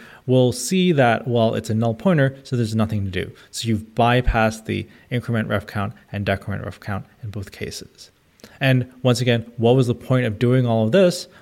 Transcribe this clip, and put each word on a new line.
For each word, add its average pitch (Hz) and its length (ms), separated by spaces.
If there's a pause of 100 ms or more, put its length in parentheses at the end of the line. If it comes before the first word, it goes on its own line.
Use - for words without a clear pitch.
(260)
will 127 280
see 180 400
that, 123 340
well, 117 260
it's - 160
a 113 40
null 113 200
pointer, 139 400 (100)
so - 120
there's 113 200
nothing 110 280
to 98 80
do. 90 180 (220)
So - 160
you've 110 260
bypassed 120 720
the 101 220 (240)
increment 117 380
ref 104 180
count 104 240 (220)
and 101 120
decrement 98 380
ref - 160
count 98 260 (180)
in 110 60
both 98 220
cases. - 580 (520)
And 131 280 (140)
once 123 160
again, 117 260 (120)
what 117 180
was 131 120
the 120 80
point 127 320
of 104 120
doing 127 260
all 113 200
of 110 80
this? 175 340 (140)